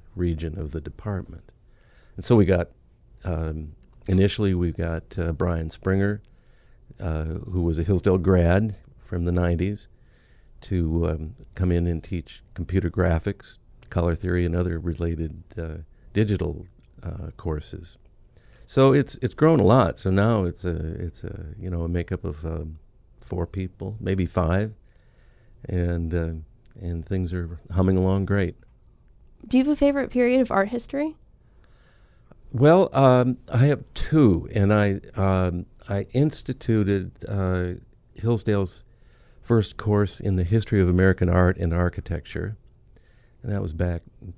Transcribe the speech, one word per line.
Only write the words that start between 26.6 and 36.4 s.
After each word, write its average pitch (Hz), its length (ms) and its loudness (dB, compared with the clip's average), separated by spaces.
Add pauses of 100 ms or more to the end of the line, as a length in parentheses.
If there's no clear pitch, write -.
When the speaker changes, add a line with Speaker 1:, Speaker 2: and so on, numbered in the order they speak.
Speaker 1:
and 85 240 -8
things 92 300 -4
are 85 260 -6 (120)
humming 92 260 4
along 95 280 2
great. 98 300 0 (920)
Speaker 2:
Do 247 100 2
you 262 60 4
have 294 100 2
a - 20 -4
favorite 285 360 0
period 247 280 2
of 240 120 0
art 196 160 2
history? 277 480 -6 (1400)
Speaker 1:
Well, 156 420 6
um, 127 440 6 (100)
I 117 180 4
have 143 180 2 (120)
two, 120 580 4
and 101 180 4
I, 104 300 2 (140)
um, 92 500 0 (220)
I 101 240 -4
instituted, 110 1160 -2